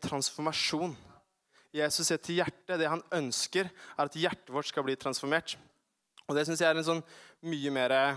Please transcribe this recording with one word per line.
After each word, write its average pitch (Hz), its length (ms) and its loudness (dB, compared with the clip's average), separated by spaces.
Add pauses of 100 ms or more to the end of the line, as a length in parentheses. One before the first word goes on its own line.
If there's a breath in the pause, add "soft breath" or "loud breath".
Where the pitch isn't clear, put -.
transformasjon. 151 920 -2 (800 soft breath)
Jesus 151 320 0
sier 160 160 2
til 170 160 -2
hjertet, 175 400 -2
det 156 100 2
han 165 140 -2 (100)
ønsker, 170 560 -2
er - 380 -4
at 156 100 -10
hjertet 165 360 -2
vårt 147 160 -2
skal 139 180 -2
bli 135 120 0
transformert. 143 580 -2 (680)
Og 147 120 0
det 151 100 2
synes 165 140 -2
jeg 165 80 6
er 160 100 4
en 156 80 -2
sånn 165 160 0 (420 loud breath)
mye 143 280 -2
mer 127 200 2 (240)